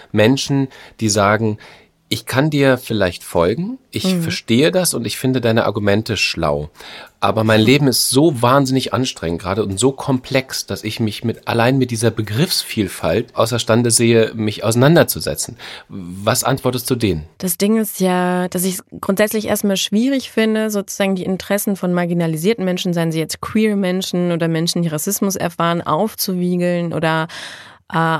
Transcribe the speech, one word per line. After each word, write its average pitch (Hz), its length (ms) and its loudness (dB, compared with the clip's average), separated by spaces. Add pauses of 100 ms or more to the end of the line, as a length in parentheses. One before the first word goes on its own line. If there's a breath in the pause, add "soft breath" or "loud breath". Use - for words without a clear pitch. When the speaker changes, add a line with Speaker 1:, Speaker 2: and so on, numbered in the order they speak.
(120)
Speaker 1:
Menschen, 135 560 2 (320 loud breath)
die 110 100 0
sagen, 107 480 2 (520 loud breath)
„Ich - 180 -6
kann 143 240 0
dir 139 260 4
vielleicht 101 460 -2
folgen, 156 560 0 (100)
ich - 160 -4
Speaker 2:
Mhm. 185 160 2
Speaker 1:
verstehe 165 500 2
das 180 220 0
und 123 140 -4
ich - 100 -6
finde 131 240 0
deine 113 240 2
Argumente 104 500 0
schlau. 76 540 -2 (500 loud breath)
Aber 101 240 2
mein 110 180 6
Speaker 2:
Mhm. 110 40 4
Speaker 1:
Leben 139 220 6
ist - 240 0
so 139 280 4
wahnsinnig 131 540 2
anstrengend 85 480 -4
gerade 98 220 -2
und 98 160 -4
so 131 140 2
komplex, - 720 -4
dass 101 160 -8
ich 107 160 -6
mich 107 240 -2
mit, 113 240 -4
allein 117 320 2
mit 123 100 2
dieser 113 220 0
Begriffsvielfalt 107 1200 -2
außerstande 117 540 2
sehe, 113 460 4
mich 107 280 -4
auseinanderzusetzen.“ 120 920 2 (320 loud breath)
Was 98 540 -4
antwortest 127 480 -2
du 131 40 2
denen? 95 280 0 (160)
Speaker 2:
Das 180 180 -4
Ding 208 200 2
ist 220 220 -4
ja, 180 480 0
dass 180 160 -4
ich 185 120 -2
es 202 80 -12 (180)
grundsätzlich 214 460 0
erstmal 202 300 0
schwierig 254 520 0
finde, 220 400 0
sozusagen 196 460 -2
die 180 80 -4
Interessen 196 520 -2
von 180 180 -2
marginalisierten 175 720 0
Menschen, 180 300 -2
seien 165 180 0
sie 160 80 -2
jetzt - 220 -6
queer 214 340 0
Menschen 180 560 0
oder 165 160 0
Menschen, 165 360 0
die 165 60 0
Rassismus 190 460 -2
erfahren, 170 460 -2
aufzuwiegeln 175 1120 -2
oder, 160 340 0 (640 loud breath)
äh, 165 260 0